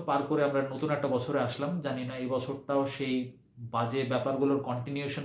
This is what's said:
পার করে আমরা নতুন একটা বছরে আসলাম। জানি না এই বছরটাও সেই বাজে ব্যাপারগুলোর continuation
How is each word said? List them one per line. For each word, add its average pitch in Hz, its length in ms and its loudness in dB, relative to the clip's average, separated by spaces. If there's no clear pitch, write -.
পার 143 160 2
করে 151 220 2
আমরা 139 180 4
নতুন 135 280 -2
একটা 143 180 0
বছরে 127 320 2
আসলাম। 147 400 0
জানি 127 240 -2
না 127 120 -6
এই 127 100 -4
বছরটাও 135 600 0
সেই 127 460 -2
বাজে 117 460 0
ব্যাপারগুলোর 131 580 2
continuation 139 640 -4